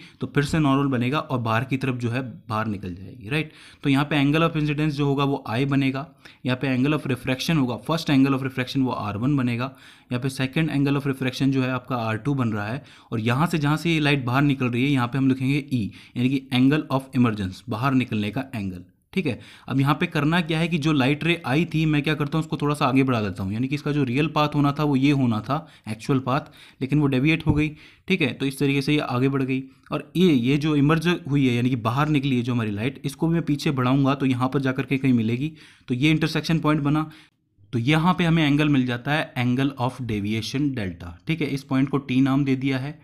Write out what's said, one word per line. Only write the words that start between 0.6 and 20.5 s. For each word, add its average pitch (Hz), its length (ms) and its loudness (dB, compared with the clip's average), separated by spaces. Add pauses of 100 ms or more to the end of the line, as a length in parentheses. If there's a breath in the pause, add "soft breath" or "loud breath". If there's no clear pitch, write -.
बनेगा 123 320 0
और 131 200 -4
बाहर 113 240 0
की 127 140 -2
तरफ 131 180 -2
जो 120 140 -4
है 123 120 -2 (280)
बाहर 110 180 -2
निकल 98 280 -8
जाएगी, 98 340 -16
राइट? 156 220 -4 (320 loud breath)
तो 143 60 2
यहाँ 139 160 2
पे 143 200 2
angle 160 240 2
of 156 80 -4
incidence 151 340 0
जो 143 140 0
होगा 139 180 2
वो 139 240 -2
आई 120 180 0
बनेगा, 139 420 0 (380 loud breath)
यहाँ 127 160 0
पे 135 160 0
angle 147 220 2
of - 80 -8
refraction 131 500 -2
होगा, 123 200 0
फर्स्ट 165 340 -2
angle 135 240 4
of 131 80 -4
refraction 127 340 -4
वो 127 140 0
आर 101 260 -4
वन 135 200 0
बनेगा, 123 380 -2 (360 loud breath)
यहाँ 123 100 -2
पे 135 80 -4
second 139 480 -2
angle 139 240 0
of 139 60 -4
refraction 135 440 0
जो 131 120 0
है 127 80 -2
आपका 127 240 -6
आर 110 220 -2
टू 143 160 -4
बन 127 160 0
रहा 104 180 -4
है 131 160 -8 (280 loud breath)
और 117 80 -2
यहाँ 120 280 2
से 175 100 0
जहाँ 147 200 2
से 165 160 0
ये 160 60 2
लाइट 143 260 2
बाहर 123 160 2
निकल 135 240 2
रही 120 180 0
है 143 60 2
यहाँ 131 180 2
पे 127 100 -4
हम 135 120 2
लिखेंगे 131 440 0
ई, 101 180 -2 (260 loud breath)
यानी 123 120 2
कि 135 260 -2
angle 135 380 4
of 131 260 -2
emergence, 104 500 0
बाहर 120 240 -2
निकलने 113 380 0
का 131 140 -6 (100)
एंगल, 95 280 -8 (300)
ठीक 190 120 -2
है? 113 140 -4 (280 loud breath)
अब 131 120 0
यहाँ 139 160 4
पे 151 100 -2
करना 156 360 2
क्या 160 180 -2